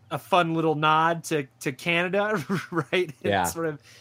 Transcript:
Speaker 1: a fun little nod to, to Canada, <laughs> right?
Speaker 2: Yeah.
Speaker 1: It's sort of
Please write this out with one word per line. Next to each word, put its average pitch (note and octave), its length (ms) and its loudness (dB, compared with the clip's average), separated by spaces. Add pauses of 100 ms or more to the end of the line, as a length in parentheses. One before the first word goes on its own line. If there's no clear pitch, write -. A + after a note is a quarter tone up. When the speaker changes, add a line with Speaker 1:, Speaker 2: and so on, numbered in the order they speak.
Speaker 1:
a D3 80 -4
fun E3 380 2
little D#3+ 200 2
nod D#3 500 2
to, D3 200 -2 (140)
to D3+ 120 -4
Canada, F3+ 720 -2 (140)
<laughs> - 140 -8
right? F3 400 -2 (100)
Speaker 2:
Yeah. G2 220 2
Speaker 1:
It's E2+ 100 -2
sort E3 140 -4
of D3 120 -6 (220)